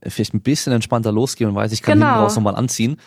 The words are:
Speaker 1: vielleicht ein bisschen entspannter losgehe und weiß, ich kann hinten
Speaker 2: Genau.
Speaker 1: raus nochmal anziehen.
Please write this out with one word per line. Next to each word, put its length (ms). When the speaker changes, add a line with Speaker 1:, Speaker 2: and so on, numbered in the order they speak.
Speaker 1:
vielleicht 260
ein 80
bisschen 320
entspannter 380
losgehe 360
und 80
weiß, 160
ich 100
kann 160
hinten 140
Speaker 2:
Genau. 120
Speaker 1:
raus 120
nochmal 200
anziehen. 520